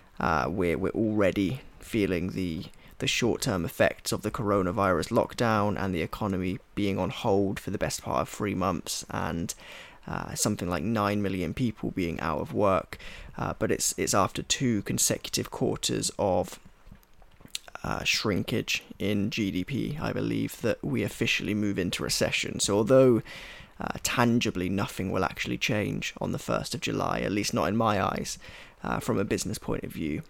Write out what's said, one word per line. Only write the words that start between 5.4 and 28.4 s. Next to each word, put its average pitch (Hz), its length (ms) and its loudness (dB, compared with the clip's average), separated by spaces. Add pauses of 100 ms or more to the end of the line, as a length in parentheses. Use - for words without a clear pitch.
and 95 160 -2
the 80 80 0
economy 92 580 -2 (160)
being 98 220 0
on 92 120 0
hold 101 500 2
for - 120 -8
the 98 60 -4
best - 260 -2
part 71 180 0
of - 80 -2
three 101 260 -2
months, 90 540 -2
and, 87 440 -4 (540)
uh, - 260 -6
something 101 360 0
like 87 120 0
nine 104 400 0
million 95 320 -2
people - 380 -2
being 85 300 -2
out 78 180 0
of - 140 -6
work. 101 440 2 (400)
Uh, - 220 -2
but - 100 0
it's, - 280 0
it's - 160 0
after 95 300 2
two 120 400 0
consecutive - 680 -2
quarters - 640 0
of, 92 400 2 (1300)
uh, - 220 -2
shrinkage - 800 0 (140)
in 101 320 2
G 107 220 0
D 90 140 -2
P, 110 360 -2
I 107 120 -2
believe, 110 480 -2
that 110 200 0
we 117 220 0
officially - 500 0
move 104 240 0
into 90 240 0
recession. - 600 0
So 98 160 4
although, 120 440 8 (560)
uh, - 260 -6
tangibly 113 640 2
nothing 95 420 -2
will 95 140 2
actually - 320 -4
change 104 640 -2
on - 100 -2
the - 80 -4
first - 340 -2
of - 60 -4
July, 90 400 0
at - 140 0
least 101 200 -2
not 95 140 2
in 98 80 0
my 107 260 2
eyes, - 360 -2 (440)